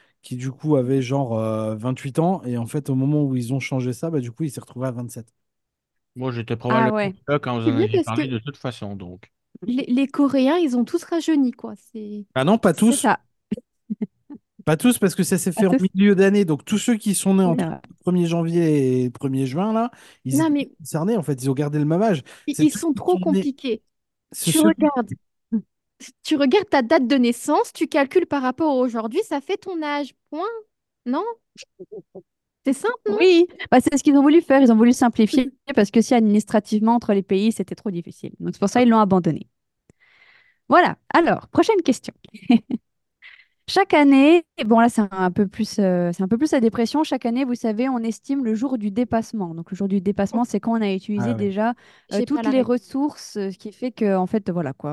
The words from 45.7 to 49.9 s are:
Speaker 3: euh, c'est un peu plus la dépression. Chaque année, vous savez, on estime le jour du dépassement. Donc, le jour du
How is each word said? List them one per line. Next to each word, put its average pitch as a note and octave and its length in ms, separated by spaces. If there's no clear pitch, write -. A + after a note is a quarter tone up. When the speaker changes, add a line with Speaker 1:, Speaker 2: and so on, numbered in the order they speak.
Speaker 3:
euh, F3+ 340
c'est F#3+ 120
un F#3+ 40
peu G#3+ 100
plus D4+ 120
la D4+ 100
dépression. A#3 440
Chaque C4+ 200
année, B3 200
vous B3 100
savez, A#3 340
on C4 100
estime A#3 460
le A3 120
jour C4 220
du G#3 120
dépassement. A3 640
Donc, E3 160
le F#3+ 60
jour G3 100
du G3 140